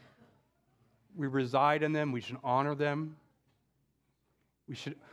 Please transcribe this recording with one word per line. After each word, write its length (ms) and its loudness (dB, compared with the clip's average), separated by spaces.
We 120 -4
reside 560 2
in 100 2
them. 180 0
We 100 -4
should 220 -10
honor 300 2
them. 440 -2
We 60 -12
should 240 -10